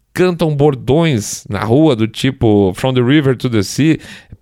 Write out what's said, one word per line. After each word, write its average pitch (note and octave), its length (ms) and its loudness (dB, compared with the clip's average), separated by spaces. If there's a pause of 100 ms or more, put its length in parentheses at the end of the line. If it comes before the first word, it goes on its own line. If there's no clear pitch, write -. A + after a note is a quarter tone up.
(120)
cantam F3 440 0
bordões C#3 920 0
na G2+ 120 -6
rua C3 360 2
do A2 120 0
tipo G#2+ 680 0
"From C3 220 -4
the B2 60 2
river C3+ 360 0
to C3 100 -6
the A2 140 0
sea", D3 380 -2 (420)